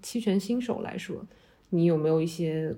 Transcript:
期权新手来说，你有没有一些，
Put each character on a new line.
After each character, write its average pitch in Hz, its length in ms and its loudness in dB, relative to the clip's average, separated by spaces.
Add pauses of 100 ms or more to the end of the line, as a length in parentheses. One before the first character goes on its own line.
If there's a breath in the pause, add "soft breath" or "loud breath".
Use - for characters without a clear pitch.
期 - 180 -6
权 202 180 2
新 240 240 -2
手 - 200 -4
来 - 140 -8
说， 185 200 -8 (540 soft breath)
你 170 160 4
有 170 100 6
没 156 120 2
有 160 120 4
一 160 60 0
些， 160 520 -2